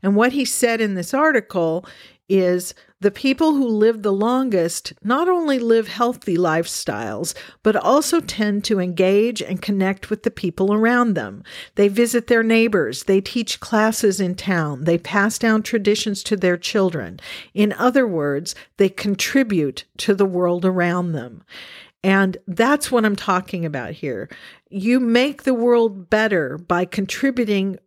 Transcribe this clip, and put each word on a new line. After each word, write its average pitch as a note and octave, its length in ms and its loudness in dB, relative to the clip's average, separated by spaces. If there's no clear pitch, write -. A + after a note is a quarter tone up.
And G3 120 2
what A#3 180 4
he C#4 120 -2
said A3+ 360 0
in G#3 140 -2
this F3 180 -6
article G#3 720 0
is, F3+ 460 0
the G3 120 2
people C#4+ 420 0
who C4+ 140 0
live A3 340 2
the G3+ 100 0
longest G#3+ 800 0
not C#4 240 0
only D#4+ 320 0
live A3+ 260 2
healthy G#3+ 500 -2
lifestyles, D#3 960 -2
but G#3+ 140 2
also D4 440 2
tend G#3 440 -4
to G3 160 0
engage F#3+ 600 0
and - 220 -6
connect F#3+ 480 -2
with G#3+ 140 -6
the - 80 -2
people F#3+ 420 -2
around A#3 400 2
them. G#2 300 -8
They G3+ 100 4
visit A#3 400 0
their A3+ 160 4
neighbors, G#3+ 640 2
they G3 160 4
teach - 400 -4
classes G#3+ 600 0
in F#3 140 -2
town, D#3+ 480 -2
they E3+ 160 2
pass G#3 400 0
down A3 240 2
traditions G#3 600 -2
to G#3+ 120 -2
their F3+ 200 2
children. E3+ 640 -2
In G#3 200 2
other B3+ 320 2
words, D3+ 500 -2
they G3 100 4
contribute F#3+ 960 -2
to - 140 0
the G3 140 4
world F3+ 380 0
around F3 480 0
them. B2 320 -10
And F#3+ 340 2
that's C4 420 0
what A#3 140 2
I'm G3+ 120 2
talking F#3 480 -2
about D3 280 -6
here. B2+ 360 -6
You G#3+ 280 2
make B3+ 460 2
the C4 100 2
world A3+ 560 2
better F#3 480 0
by F3 260 0
contributing G3+ 1040 -2